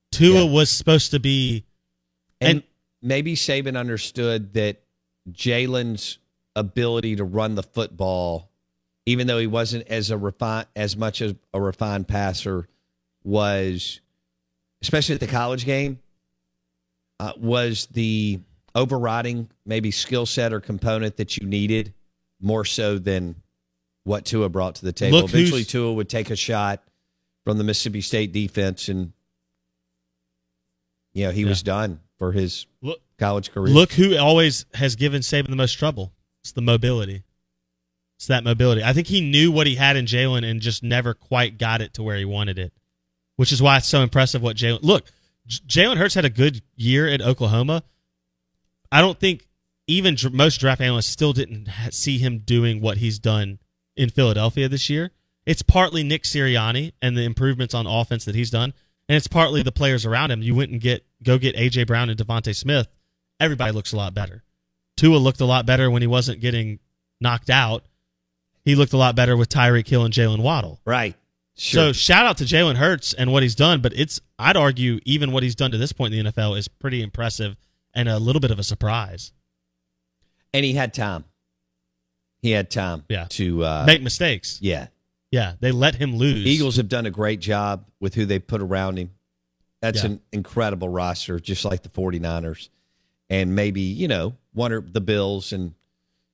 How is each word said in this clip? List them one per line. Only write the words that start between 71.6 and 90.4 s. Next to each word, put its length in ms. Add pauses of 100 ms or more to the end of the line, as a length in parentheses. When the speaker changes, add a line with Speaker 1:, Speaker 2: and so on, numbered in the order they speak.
Speaker 1:
So 60
shout 320
out 120
to 60
Jalen 320
Hurts 380
and 180
what 100
he's 120
done, 260
but 140
it's, 260 (180)
I'd 180
argue, 500
even 260
what 100
he's 120
done 160
to 80
this 140
point 200
in 60
the 20
N 60
F 100
L 180
is 140
pretty 340
impressive 540 (380)
and 140
a 100
little 220
bit 100
of 80
a 60
surprise. 680 (1200)
Speaker 2:
And 120
he 100
had 180
time. 320 (1200)
He 80
had 200
time 380
Speaker 1:
Yeah. 220
Speaker 2:
to, 340
uh, 220
Speaker 1:
make 160
mistakes. 580
Speaker 2:
Yeah. 280 (420)
Speaker 1:
Yeah, 300
they 120
let 240
him 200
lose. 300
Speaker 2:
Eagles 300
have 120
done 160
a 60
great 300
job 440 (160)
with 140
who 100
they 140
put 240
around 360
him. 120 (720)
That's 200
Speaker 1:
Yeah. 100
Speaker 2:
an 80 (120)
incredible 560